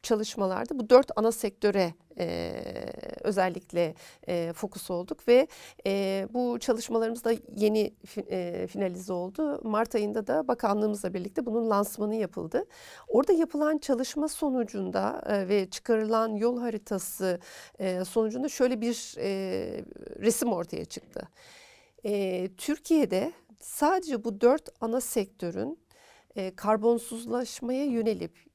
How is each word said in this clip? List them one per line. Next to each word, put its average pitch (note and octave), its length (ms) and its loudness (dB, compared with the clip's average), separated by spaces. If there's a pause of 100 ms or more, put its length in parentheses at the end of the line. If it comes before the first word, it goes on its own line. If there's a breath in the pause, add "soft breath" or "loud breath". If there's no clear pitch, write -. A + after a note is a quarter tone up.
çalışmalarda G#3+ 760 -2
bu G#3+ 100 -6
dört B3+ 260 10
ana A3 160 4
sektöre, G3 640 2 (260)
e, E3+ 360 -2 (640)
özellikle, F3+ 720 0 (340 loud breath)
e, E3+ 260 -2
fokus - 380 -8
olduk F3+ 360 -6
ve, B3+ 200 8 (400 loud breath)
e, G3 460 0
bu A#3+ 260 -2
çalışmalarımız A3+ 640 -2
da A#3 100 2 (220)
yeni G#3+ 380 2 (120)
fi-, - 240 -8
e, F3+ 380 -4
finalize F#3 460 -4
oldu. G3 500 -2
Mart A3 320 0
ayında G#3 320 0
da C4+ 200 0
bakanlığımızla G#3 680 0
birlikte G3 320 -4
bunun A3+ 240 0
lansmanı G#3 460 0
yapıldı. G3 500 -4 (420 loud breath)
Orada C#4+ 260 4
yapılan D#4 440 2
çalışma C#4 500 -2
sonucunda, G#3+ 960 -2
e, G3 220 0
ve F#3+ 220 2
çıkarılan A3 640 0
yol A#3+ 240 0
haritası, G3 800 -4 (400 loud breath)
e, F#3 260 -2
sonucunda A#3 440 -2
şöyle B3 320 0
bir, A#3 360 -4
e, G3 120 -2 (880)
resim A3+ 340 2
ortaya E3+ 320 -6
çıktı. - 420 -12 (760 loud breath)
E, F#3+ 420 -2 (100)
Türkiye'de D4 720 2 (280)
sadece D#4 640 0
bu G#3+ 180 -4
dört B3+ 280 6 (120)
ana A3+ 200 0
sektörün, G3 800 -4 (560 soft breath)
e, F#3+ 200 -6
karbonsuzlaşmaya A#3 1300 0
yönelip, G#3+ 580 -2 (100)